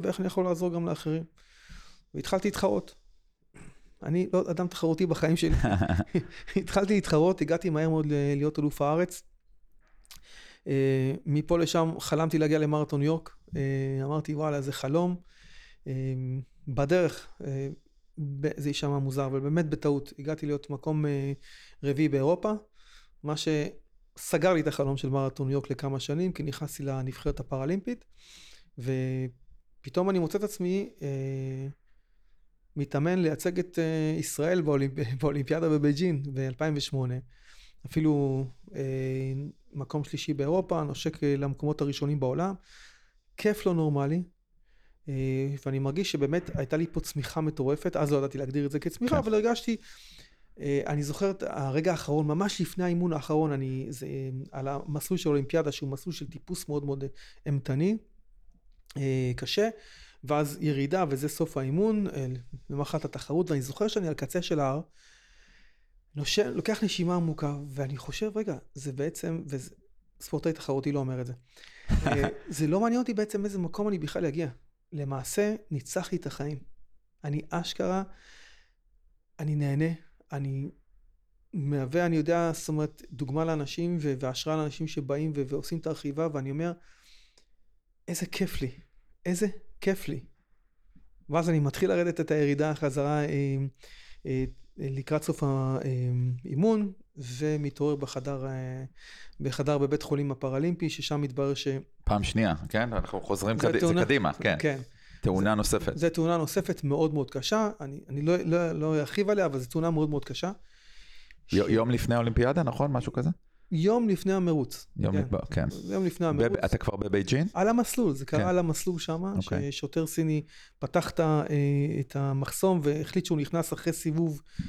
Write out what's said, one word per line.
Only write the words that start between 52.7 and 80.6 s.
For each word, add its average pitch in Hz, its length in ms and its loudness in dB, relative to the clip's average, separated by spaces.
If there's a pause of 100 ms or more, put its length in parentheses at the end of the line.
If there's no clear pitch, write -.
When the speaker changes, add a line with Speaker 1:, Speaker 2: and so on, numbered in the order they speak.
Speaker 1:
האימון 175 300 2
האחרון, 151 380 0
אני, 135 380 -4
זה, 131 160 -10
אה, 135 240 -6 (220)
על 135 160 -6
המסלול 147 500 -4
של 160 120 0
האולימפיאדה, 147 420 2
שהוא 139 180 -6
מסלול 139 260 -6
של 143 120 -10
טיפוס - 420 -10
מאוד 147 160 -2
מאוד, 139 180 -4
אה, 135 60 -6 (360)
אימתני, 143 520 0 (1000)
אה, 131 380 0
קשה, 202 340 0 (540)
ואז 147 380 0
ירידה, 151 480 2
וזה 139 200 0
סוף 156 280 -2
האימון, 190 500 2
אה, 135 180 -4 (440)
למחרת 143 360 -2
התחרות, 165 460 -2
ואני 143 100 2
זוכר 143 260 -2
שאני 202 200 0
על 156 60 -2
קצה 175 280 -2
של 165 180 0
ההר, 139 220 0 (1300)
נושם, 147 340 0
לוקח 208 340 -2
נשימה 180 320 0
עמוקה, 151 420 -2 (100)
ואני 135 300 -6
חושב, 202 380 -6
"רגע, 208 220 -2 (160)
זה 139 200 -8
בעצם", 160 540 -4
וזה, 131 220 -8 (520)
ספורטאי 160 320 -2
תחרותי 139 380 -2
לא 143 80 0
אומר 131 220 -4
את 123 40 -6
זה. 123 80 -8 (560)
Speaker 2:
<laughs> - 180 4
Speaker 1:
"אה, 117 140 2 (280)
זה 156 180 0
לא 175 120 4
מעניין 233 220 2
אותי 240 120 -2
בעצם 208 320 -2
איזה 196 140 -4
מקום 180 280 -2
אני 196 120 0
בכלל 165 260 -2
אגיע." 156 220 0 (460)
למעשה, 143 600 0 (160)
ניצחתי 170 440 -4
את 175 100 -6
החיים. 147 340 -6 (640)
אני 147 260 -2
אשכרה, 180 540 -2 (1400)
אני 151 160 -2
נהנה, 147 380 2 (380)
אני 139 380 -4 (840)